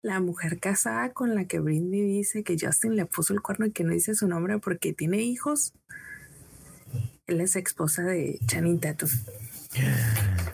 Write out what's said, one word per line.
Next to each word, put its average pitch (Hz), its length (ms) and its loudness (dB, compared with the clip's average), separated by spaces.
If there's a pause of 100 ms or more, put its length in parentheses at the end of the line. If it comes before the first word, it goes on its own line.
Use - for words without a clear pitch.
la 190 160 0
mujer 175 400 0
casada 226 540 0
con 240 220 0
la 190 120 0
que 170 140 -2
Britney 170 420 2
dice 202 400 0
que 175 180 0
Justin 220 360 2
le 175 100 2
puso - 280 0
el 208 60 2
cuerno 208 260 -2
y 214 40 2
que 175 140 -2
no 165 80 2
dice 175 220 0
su 208 120 2
nombre 180 320 0
porque 175 340 -2
tiene 175 260 0
hijos, 247 560 0 (1500)
él 170 140 2
es 180 140 2
esposa 175 480 0
de 165 440 0
Channing 170 340 4
Tatum. 151 300 -2 (1400)